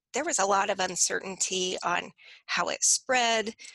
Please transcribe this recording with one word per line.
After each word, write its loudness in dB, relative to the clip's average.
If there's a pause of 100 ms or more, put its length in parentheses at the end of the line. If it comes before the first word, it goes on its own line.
(140)
there -2
was 0
a 4
lot 2
of -2
uncertainty -2
on -2 (360)
how -2
it -4
spread 2 (200)